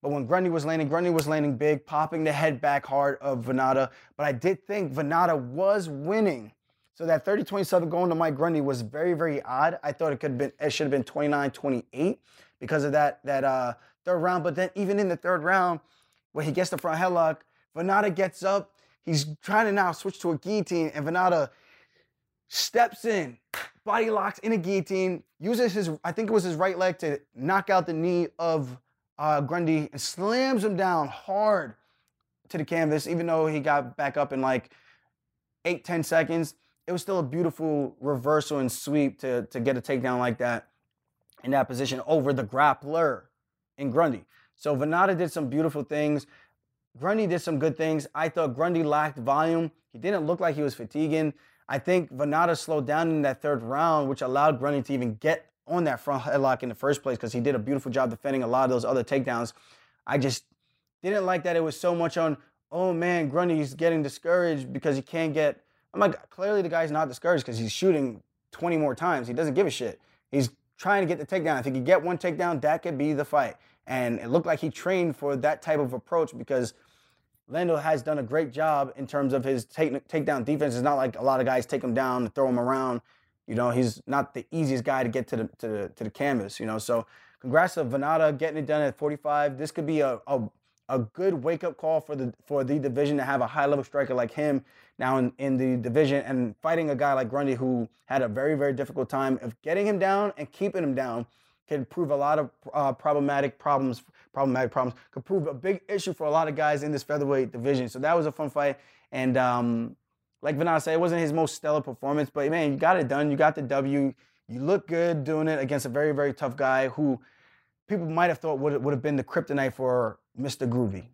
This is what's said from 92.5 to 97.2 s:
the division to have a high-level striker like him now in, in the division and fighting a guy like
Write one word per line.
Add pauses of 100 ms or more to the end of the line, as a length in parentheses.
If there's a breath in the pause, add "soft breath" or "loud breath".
the
division
to
have
a
high-level
striker
like
him (360 soft breath)
now
in,
in
the
division
and
fighting
a
guy
like